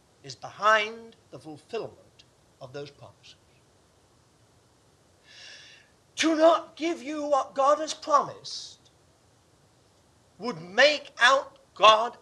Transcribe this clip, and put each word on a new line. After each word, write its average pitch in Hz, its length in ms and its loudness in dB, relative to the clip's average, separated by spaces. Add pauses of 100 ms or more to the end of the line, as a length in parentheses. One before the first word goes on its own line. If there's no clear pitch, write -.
(220)
is 135 120 -18
behind 220 800 -4 (140)
the 156 80 -18
fulfillment - 880 -14 (360)
of 127 120 -20
those 143 180 -14
promises. - 460 -20 (2750)
To 320 200 0
not 320 400 2
give 302 260 -6
you 294 220 -8
what 285 300 -2
God 277 240 2
has 311 160 -8
promised - 960 -6 (1500)
would 196 220 -8
make 240 500 2 (100)
out 254 380 2 (160)
God 220 480 4